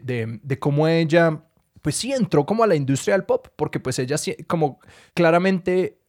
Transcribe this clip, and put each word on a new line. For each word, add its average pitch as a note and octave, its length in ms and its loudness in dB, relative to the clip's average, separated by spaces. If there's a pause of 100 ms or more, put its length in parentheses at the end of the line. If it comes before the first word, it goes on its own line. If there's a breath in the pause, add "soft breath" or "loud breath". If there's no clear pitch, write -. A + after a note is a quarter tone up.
de, A#2 380 -6
de C3+ 160 -6
cómo D3 280 0
ella, E3 540 2 (400)
pues - 160 -4
sí, B3+ 160 -6
entró F3 320 2
como A3 180 0
a A3 40 4
la G3 80 4
industria C#3 400 0
del F#3+ 100 0
pop, - 220 -2 (100)
porque - 240 -4
pues - 180 -4
ella C3+ 200 -2
sí, - 180 -6 (100)
como D#3 340 -2 (340 soft breath)
claramente F3+ 840 2 (100)